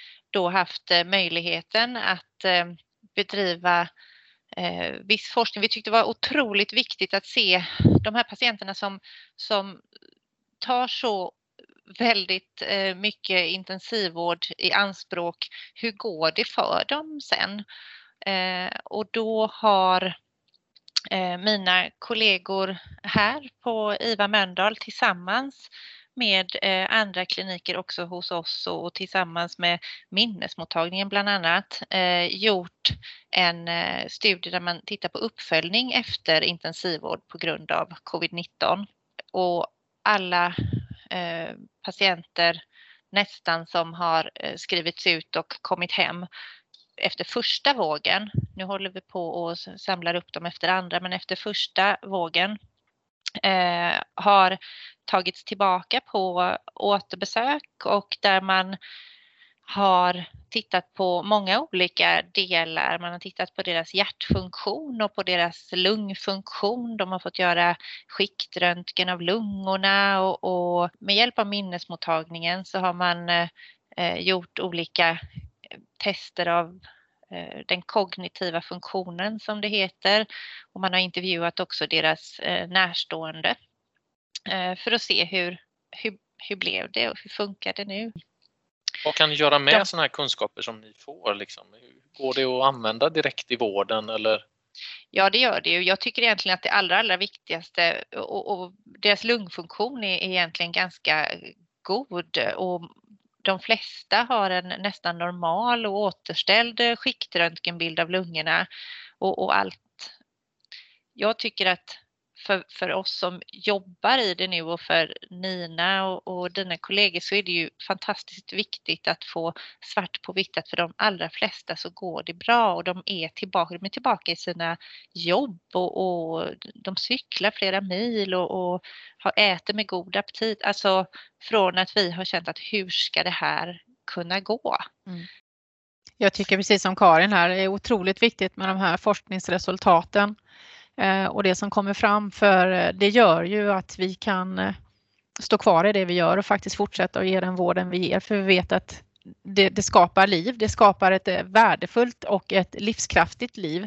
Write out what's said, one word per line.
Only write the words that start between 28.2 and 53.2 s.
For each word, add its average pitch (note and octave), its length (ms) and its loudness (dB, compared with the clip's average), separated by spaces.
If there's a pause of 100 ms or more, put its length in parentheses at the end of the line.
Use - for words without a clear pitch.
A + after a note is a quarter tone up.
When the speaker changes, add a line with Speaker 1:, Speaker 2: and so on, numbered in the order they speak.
Speaker 1:
oss - 360 -6
och, E3+ 180 -6
och F3 100 -10
tillsammans F3 640 -4
med F3 200 0 (320)
minnesmottagningen F#3 1000 -2
bland G3+ 200 0
annat, F#3 640 0
eh, F3+ 360 2
gjort F#3+ 640 0 (400)
en, E3+ 380 0
eh, E3+ 400 -4
studie F3+ 420 -2
där F3+ 100 -2
man F3 260 -6
tittar G3+ 220 -6
på - 100 -10
uppföljning G3+ 720 -2
efter - 480 0
intensivvård E3 880 -6
på E3+ 100 -18
grund D#3+ 320 -6
av E3 220 -2 (100)
covid E3+ 300 -6
nitton. - 540 -4 (460)
Och F3+ 340 0 (360)
alla, F3+ 520 0 (560)
eh, E3+ 440 -8 (280)
patienter E3+ 800 0 (480)
nästan E3+ 560 -2
som E3 280 -2
har, E3 400 0
eh, - 220 -8
skrivits E3+ 500 -4
ut E3 300 0
och - 260 -6
kommit F3 300 -4
hem F3 340 -2 (720)
efter - 280 -4
första - 500 0
vågen, G3 560 -2 (260)
nu F#3+ 80 -8
håller F#3+ 260 -6
vi F#3+ 100 -14
på F3 280 -8
och E3+ 240 -4
s-, F#3 300 -14
samlar F3 320 -2
upp F3 180 -6
dem E3+ 140 -8
efter E3+ 220 -4
andra, F3+ 320 0
men F3+ 120 -8
efter F#3 240 -6
första G3+ 680 0
vågen, F#3 560 -2 (840)